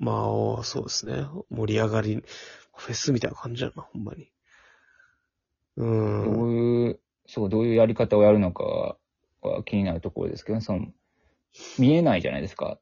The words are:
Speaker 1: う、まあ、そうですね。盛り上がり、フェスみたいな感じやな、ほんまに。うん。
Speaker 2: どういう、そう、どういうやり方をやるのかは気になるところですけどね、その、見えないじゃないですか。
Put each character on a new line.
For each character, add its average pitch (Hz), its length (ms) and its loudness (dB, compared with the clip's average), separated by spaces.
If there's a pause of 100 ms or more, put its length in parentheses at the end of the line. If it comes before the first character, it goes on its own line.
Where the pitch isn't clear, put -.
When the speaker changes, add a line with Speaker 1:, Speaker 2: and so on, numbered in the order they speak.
Speaker 1:
う、 - 40 -4
ま 107 560 0
あ、 - 40 -10
そ - 160 -6
う - 40 -8
で - 60 -12
す - 160 -6
ね。 131 200 -6 (220)
盛 110 260 -2
り 110 40 2
上 110 100 2
が 110 120 0
り、 107 240 -4 (520)
フ - 140 -12
ェ 117 40 -6
ス - 180 -2
み 120 80 2
た - 80 -2
い - 20 -8
な - 60 -12
感 120 180 -10
じ 123 80 -8
や 123 140 -4
な、 156 60 -14
ほ - 160 -16
ん 113 60 -8
ま - 100 -12
に。 - 160 -20 (1500)
う 120 80 -4
ん。 107 500 0
Speaker 2:
ど 113 100 0
う 117 80 0
い 120 380 2
う、 - 100 -8 (260)
そ 110 200 -4
う、 - 20 -4
ど 107 120 0
う 117 60 2
い 117 60 2
う - 20 2
や 113 120 8
り 110 80 -2
方 107 220 2
を 104 80 8
や 104 80 10
る 107 80 6
の 90 120 2
か - 120 -6 (760)
は - 220 -2
気 - 120 -2
に 98 80 2
な 90 80 0
る 85 80 -4
と 95 100 -6
こ 87 140 -4
ろ 85 60 -4
で - 80 -8
す - 60 -16
け - 80 -6
ど 113 60 0
ね、 - 20 -2
そ 110 140 -4
の、 - 140 -4 (880)
見 135 160 8
え 170 80 6
な 143 140 4
い 127 60 -2
じ - 60 -2
ゃ 62 40 -2
な 67 60 -4
い - 40 -4
で 95 60 -6
す - 80 -16
か。 - 260 -6